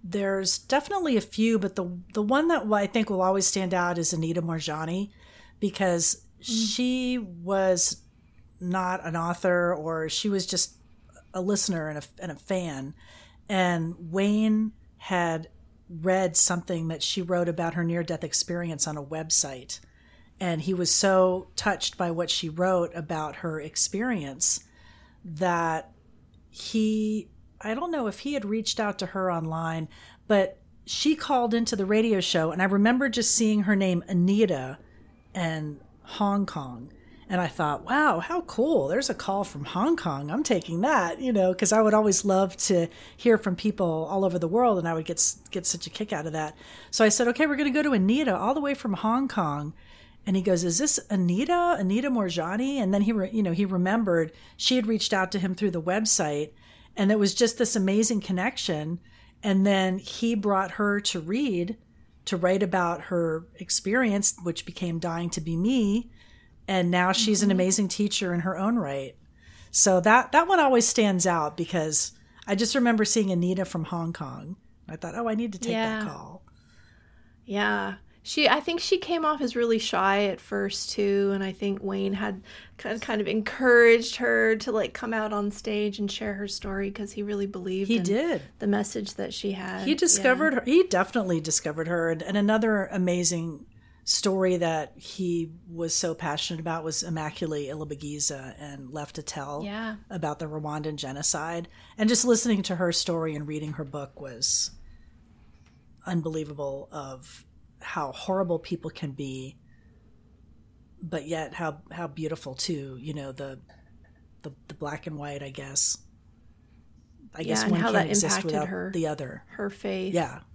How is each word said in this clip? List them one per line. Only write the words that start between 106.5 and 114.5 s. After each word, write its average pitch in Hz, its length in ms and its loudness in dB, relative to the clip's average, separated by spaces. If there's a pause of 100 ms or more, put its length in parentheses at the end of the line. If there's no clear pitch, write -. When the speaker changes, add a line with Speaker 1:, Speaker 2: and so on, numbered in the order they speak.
Speaker 1:
of 135 520 -14 (380)
how 147 300 -6
horrible 185 460 -2
people 165 320 -6
can 143 220 -8
be, 135 440 -10 (1500)
but 156 240 -6
yet 160 280 -6
how, 156 240 -4 (120)
how 170 160 -8
beautiful 151 480 -8
too, 139 460 -6
you 147 140 -8
know, 139 180 -10
the, 131 260 -12 (840)
the, 147 100 -14 (160)